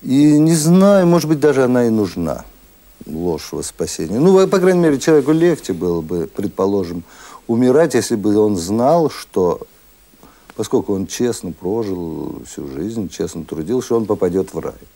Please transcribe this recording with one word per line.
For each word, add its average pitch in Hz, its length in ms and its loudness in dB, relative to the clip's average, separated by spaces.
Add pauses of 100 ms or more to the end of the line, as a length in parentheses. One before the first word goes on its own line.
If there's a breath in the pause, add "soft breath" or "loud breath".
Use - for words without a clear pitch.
И 147 360 4
не 160 160 4
знаю, 180 540 4
может 165 220 2
быть, 156 100 2
даже 135 240 4
она 123 220 2
и 117 40 2
нужна, 90 540 -2 (640)
ложь 80 460 -6
во 73 100 -8
спасение. 85 560 -6
Ну, 185 140 4
во-, 190 140 4
по 196 120 0
крайней 180 220 2
мере, 147 180 2
человеку 151 320 2
легче 165 400 0
было 87 300 -2
бы, 82 340 -6
предположим, 95 720 -4 (420 loud breath)
умирать, 127 460 2
если 117 240 0
бы 104 180 0
он 107 220 2
знал, 120 520 0
что, - 520 -4 (960 loud breath)
поскольку 110 360 -4
он 95 140 -4
честно 113 460 -6
прожил 90 920 -8
всю - 220 -14
жизнь, 92 400 -8
честно 82 380 -10
трудился, 92 400 -6
что 120 100 -2
он 113 120 0
попадёт 92 460 -2
в 82 60 -6
рай. 78 140 -10 (220)